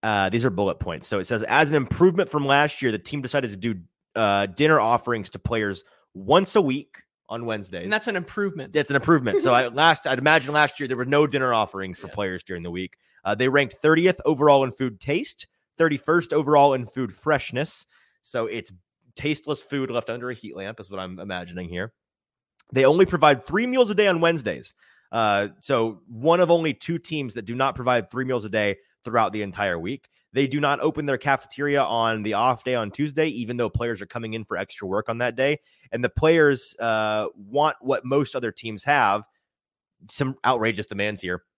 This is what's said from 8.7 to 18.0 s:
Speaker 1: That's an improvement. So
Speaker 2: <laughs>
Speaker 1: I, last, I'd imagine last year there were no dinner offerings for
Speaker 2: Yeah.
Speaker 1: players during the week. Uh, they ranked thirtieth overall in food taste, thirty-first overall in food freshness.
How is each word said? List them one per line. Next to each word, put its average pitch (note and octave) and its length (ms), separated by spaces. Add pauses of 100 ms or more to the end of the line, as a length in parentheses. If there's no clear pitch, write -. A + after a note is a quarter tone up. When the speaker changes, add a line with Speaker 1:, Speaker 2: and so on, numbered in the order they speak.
Speaker 1:
That's D3 180
an C#3 60
improvement. C3+ 440
So B2+ 140
Speaker 2:
<laughs> - 0
Speaker 1:
I, B2 140
last, D3 380
I'd C3 120
imagine D3 340
last D3+ 280
year C#3 80
there B2+ 80
were B2 80
no C#3+ 220
dinner C3 280
offerings G2 440
for F#2 100
Speaker 2:
Yeah. D#2+ 60
Speaker 1:
players F#2 280
during F2 200
the F2 80
week. F2+ 260 (280)
Uh, G#2 100
they B2 140
ranked C#3 260
thirtieth E3 520
overall C#3+ 380
in B2+ 80
food A#2+ 280
taste, F3 460 (320)
thirty-first E3 560
overall C#3+ 400
in B2+ 100
food A#2+ 300
freshness. C#3+ 720 (400)